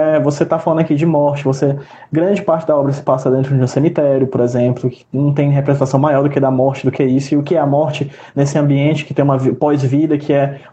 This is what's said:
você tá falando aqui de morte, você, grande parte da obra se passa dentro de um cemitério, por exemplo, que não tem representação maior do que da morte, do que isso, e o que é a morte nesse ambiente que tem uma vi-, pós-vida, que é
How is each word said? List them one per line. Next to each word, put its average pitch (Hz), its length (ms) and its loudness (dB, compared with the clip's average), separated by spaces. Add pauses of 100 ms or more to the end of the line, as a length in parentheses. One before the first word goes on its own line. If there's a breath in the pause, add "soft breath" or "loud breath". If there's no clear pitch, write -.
(240)
você 147 220 0
tá 165 120 0
falando 160 220 0
aqui 160 160 0
de 147 100 0
morte, 147 380 0
você, 139 340 0 (320 loud breath)
grande 180 320 0
parte 160 240 -2
da 151 120 0
obra 139 160 0
se - 80 -8
passa 135 280 0
dentro 131 240 0
de 131 80 2
um 127 60 2
cemitério, 139 580 0
por 127 140 -2
exemplo, 123 500 0
que - 220 -14
não 143 220 0
tem 143 180 0
representação 139 480 0
maior 139 240 2
do 147 60 0
que 143 100 -2
da 139 100 2
morte, 131 360 0
do 131 80 0
que 147 100 -2
isso, 135 300 0
e 147 40 4
o 143 60 0
que 170 120 -2
é 160 40 2
a 147 60 0
morte 139 440 -2 (240 loud breath)
nesse 143 240 0
ambiente 147 460 2
que - 100 -10
tem 139 120 2
uma 135 120 2
vi-, 131 140 0
pós-vida, 147 640 0
que 143 140 -4
é 139 300 0 (120)